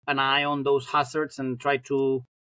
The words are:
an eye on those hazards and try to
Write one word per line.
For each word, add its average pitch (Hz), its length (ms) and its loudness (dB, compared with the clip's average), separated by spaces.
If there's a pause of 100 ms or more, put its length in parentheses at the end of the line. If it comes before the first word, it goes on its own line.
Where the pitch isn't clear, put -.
an 139 120 -2
eye 139 240 2
on 143 200 -2
those 139 260 2
hazards 147 500 -2
and 127 200 -4
try 143 180 0
to 135 460 0 (220)